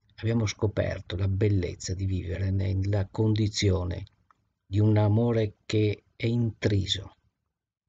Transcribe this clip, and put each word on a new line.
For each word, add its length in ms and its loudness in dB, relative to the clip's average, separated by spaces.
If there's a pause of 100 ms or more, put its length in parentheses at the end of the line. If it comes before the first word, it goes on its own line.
(160)
abbiamo 300 0
scoperto 680 -4
la 120 -2
bellezza 680 0
di 100 -4
vivere 460 -4
nella 560 0
condizione 1000 0 (640)
di 140 0
un 180 6
amore 560 2 (100)
che 400 0 (100)
è 120 -4
intriso 920 -2 (720)